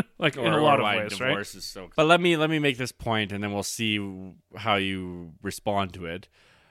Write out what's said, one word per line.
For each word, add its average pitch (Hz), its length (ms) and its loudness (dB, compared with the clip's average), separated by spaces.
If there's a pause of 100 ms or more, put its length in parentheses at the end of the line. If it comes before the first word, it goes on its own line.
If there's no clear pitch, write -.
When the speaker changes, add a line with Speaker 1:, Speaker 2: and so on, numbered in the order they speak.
Speaker 1:
<laughs> - 100 -18
like, 143 180 0
in 123 80 -2
Speaker 2:
Or, - 140 2
Speaker 1:
a 151 40 4
lot 147 140 8
Speaker 2:
or 131 40 4
Speaker 1:
of - 20 2
Speaker 2:
why 104 140 2
Speaker 1:
ways, 101 220 -4
right? 127 100 0
Speaker 2:
divorce - 260 -2
is 90 100 -14
so 92 300 -14
But 156 100 4
let 175 160 6
me, 175 160 4
let 156 140 2
me 160 80 0
make 139 180 0
this 123 140 -4
point, 107 400 -2
and 101 120 -4
then 104 100 -2
we'll 101 100 -2
see 107 340 -2
w-, 95 360 -8 (220)
how 104 200 2
you 90 640 -4
respond 98 540 -2
to 92 100 -10
it. 87 240 -10 (420)